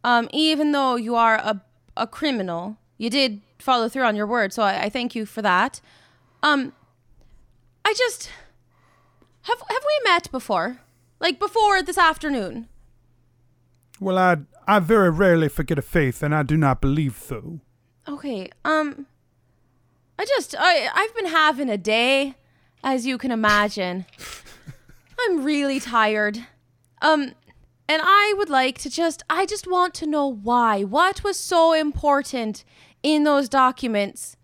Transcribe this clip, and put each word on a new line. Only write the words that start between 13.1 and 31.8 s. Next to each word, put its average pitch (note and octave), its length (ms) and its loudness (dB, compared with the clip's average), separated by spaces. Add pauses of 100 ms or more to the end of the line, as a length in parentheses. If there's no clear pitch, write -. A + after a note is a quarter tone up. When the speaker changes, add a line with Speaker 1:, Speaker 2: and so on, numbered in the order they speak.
Speaker 2:
Well, F#3+ 180 0
I, F3+ 200 4 (300)
I G#3 120 6
very F#3+ 300 4
rarely E3 400 4
forget D#3 280 -2
a C3+ 40 -2
face, C#3+ 420 0
and D3 100 0
I D3+ 100 2
do D3+ 120 0
not C#3+ 240 2
believe C#3 380 0
so. C3+ 420 -14 (480)
Speaker 1:
Okay, C#4 420 -8 (140)
um, D4+ 440 -4 (1120)
I - 80 -6
just, A#4+ 320 -2
I, D#4+ 360 2
I've A4 220 -2
been G#4+ 120 -4
having D4+ 420 0
a G#3 80 -2
day, B3 580 0 (460)
as C4 240 -2
you C4 120 -2
can B3+ 140 -4
imagine. G#3 720 0 (580)
<laughs> - 560 -20
I'm F4+ 240 0
really C#4 380 0
tired. G#3+ 640 0 (560)
Um, D4 320 2 (560)
and D#4 160 2
I G4+ 320 4
would G4+ 120 -2
like C4 300 0
to D4 100 -10
just, E4 400 -2
I F4+ 160 0
just G4+ 240 -8
want F4+ 260 2
to D#4+ 120 -8
know D4 200 -2
why. A3+ 560 0
What D#4+ 400 0
was G4+ 140 -2
so E4 360 2
important C#4+ 880 -2 (400)